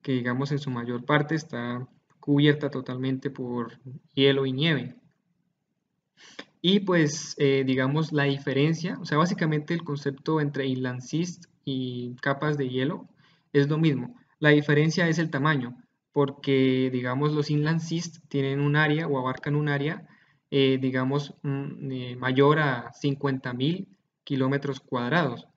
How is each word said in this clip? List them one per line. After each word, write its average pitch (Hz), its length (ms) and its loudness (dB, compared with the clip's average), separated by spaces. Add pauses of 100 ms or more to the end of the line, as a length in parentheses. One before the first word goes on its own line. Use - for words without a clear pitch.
que, 139 120 -4
digamos, 127 400 -2
en 139 60 -2
su 135 100 -8
mayor 120 340 -6
parte 151 320 2
está 123 500 -6 (360)
cubierta 147 480 4
totalmente 131 600 -4
por 120 500 -8 (340)
hielo 135 320 4
y 135 60 -2
nieve. 139 440 0 (1700)
Y, 196 200 4
pues, 170 560 0
eh, 139 280 2
digamos, 135 460 0
la 147 120 0
diferencia, 147 760 0
o 175 60 -12
sea, 151 120 0
básicamente 156 560 0
el 170 120 -4
concepto 143 560 -4
entre 139 260 -2
inland 127 320 -4
cyst 170 460 -6 (180)
y 123 580 -6
capas 143 360 -2
de 135 100 -2
hielo 131 400 -4 (460)
es 143 160 4
lo 156 80 0
mismo. 135 400 0 (220)
La 151 100 6
diferencia 151 580 4
es 165 120 2
el 165 100 0
tamaño, 135 480 -2 (340)
porque, 131 800 2
digamos, 127 400 -2
los 151 180 -2
inland 151 300 0
cyst 165 380 -6 (100)
tienen 139 320 -2
un 143 160 2
área 151 320 2
o 143 100 -2
abarcan 127 380 -4
un 151 140 0
área, 143 360 -2 (460)
eh, 135 300 4
digamos, 131 520 -2 (100)
mm, 139 480 -6
eh, 123 260 -8
mayor 135 420 6
a 123 320 -2
cincuenta 135 640 -2
mil 160 340 -2 (380)
kilómetros 139 560 -2
cuadrados. 127 760 -2